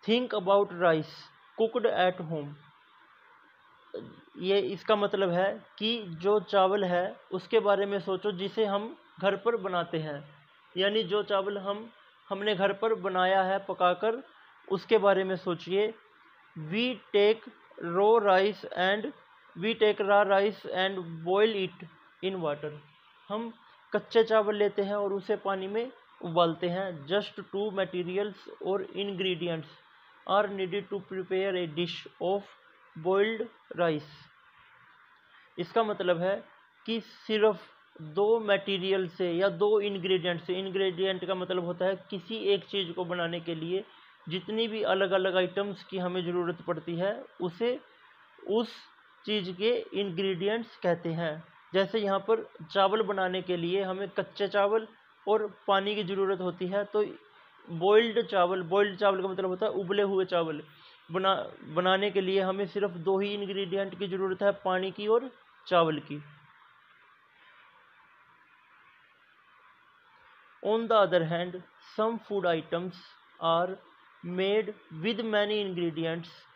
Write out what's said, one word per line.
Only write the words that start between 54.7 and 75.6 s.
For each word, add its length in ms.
और 200
पानी 260
की 100
ज़रूरत 360
होती 260
है, 180
तो 200
बॉइल्ड 580
चावल, 360
बॉइल्ड 360
चावल 240
का 60
मतलब 200
होता 180
है 60
उबले 300
हुए 220
चावल। 380
बना-, 600
बनाने 360
के 100
लिए 200
हमें 260
सिर्फ 240
दो 280
ही 160
इंग्रेडिएंट 640
की 100
ज़रूरत 340
है, 100
पानी 260
की 160
और 240
चावल 340
की। 200
On 260
the 100
other 220
hand, 260
some 180
food 200
items 540
are 320
made 320
with 160
many 320